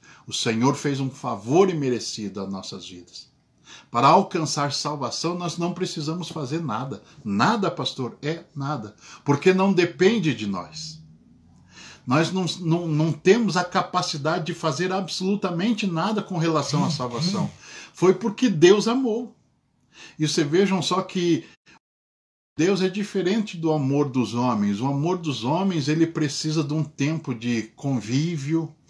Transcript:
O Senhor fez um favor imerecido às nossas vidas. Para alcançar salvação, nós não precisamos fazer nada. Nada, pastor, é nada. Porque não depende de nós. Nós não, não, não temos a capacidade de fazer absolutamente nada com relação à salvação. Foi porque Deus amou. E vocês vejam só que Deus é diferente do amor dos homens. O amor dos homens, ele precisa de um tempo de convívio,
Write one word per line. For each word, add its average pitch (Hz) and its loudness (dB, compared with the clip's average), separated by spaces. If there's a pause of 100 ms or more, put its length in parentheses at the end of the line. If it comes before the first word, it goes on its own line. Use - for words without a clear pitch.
(240)
O 107 -12
Senhor 123 2
fez 143 -2
um 135 -2
favor 127 2
imerecido 117 -4
às 98 -6
nossas 95 -10
vidas. 90 -20 (640)
Para 120 2
alcançar 156 2
salvação, 147 -4
nós 175 -6
não 175 -2
precisamos 170 -6
fazer 156 -6
nada. 131 -6 (220)
Nada, 160 0
pastor, 127 -6
é 165 -6 (100)
nada. 135 -6 (300)
Porque 143 4
não 190 4
depende 175 4
de 107 -4
nós. - -10 (1040)
Nós 160 4
não, 185 0 (140)
não, 170 2
não 156 2
temos 196 2
a 180 2
capacidade 170 -2
de 170 -6
fazer 165 -2
absolutamente 190 -2
nada 190 0
com 180 -6
relação 160 0
à 185 0
salvação. 147 -2 (420)
Foi 185 4
porque 226 0
Deus 196 8
amou. 240 -2 (800)
E 151 0
vocês 151 2
vejam 185 4
só 180 0
que 175 0 (1120)
Deus 185 2
é 185 2
diferente 202 0
do 160 0
amor 143 2
dos 120 0
homens. 104 0
O 127 -2
amor 143 0
dos 147 -4
homens, 160 0
ele 160 4
precisa 156 -2
de 143 -4
um 156 0
tempo 151 -2
de 117 -2 (120)
convívio, 143 -2 (160)